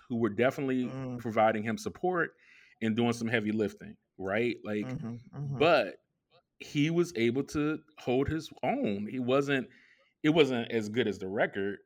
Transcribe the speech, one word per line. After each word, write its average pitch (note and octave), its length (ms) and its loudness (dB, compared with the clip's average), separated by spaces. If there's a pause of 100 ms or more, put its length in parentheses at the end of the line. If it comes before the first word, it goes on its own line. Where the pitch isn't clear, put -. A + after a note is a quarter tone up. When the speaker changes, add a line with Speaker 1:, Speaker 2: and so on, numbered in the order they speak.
Speaker 1:
who A#2+ 100 -4
were A2+ 120 2
definitely B2+ 560 0
Speaker 2:
Mm. B2+ 320 -8
Speaker 1:
providing A2 460 2
him A2 160 -2
support F3 560 -4 (460)
and A2 140 0
doing A#2 180 2
some A#2 140 -4
heavy A2 240 0
lifting, G2+ 460 -2 (220)
right? G#2 440 -2
Like, G#2+ 220 -4
Speaker 2:
Mm-hmm, A#2+ 300 -8 (200)
mm-hmm. C#3 220 -8
Speaker 1:
but C3+ 380 4 (640)
he D3 320 0
was E3+ 240 2
able A#2+ 280 2
to D3+ 360 -2 (200)
hold C3+ 300 0
his D3+ 200 -6 (140)
own. A#2+ 480 -2
He C3 80 -6
wasn't, C3+ 480 2 (560)
it D3+ 60 4
wasn't C3 420 4
as A2 180 0
good A2 180 0
as G2 120 -2
the F#2+ 80 -6
record, G2 580 -2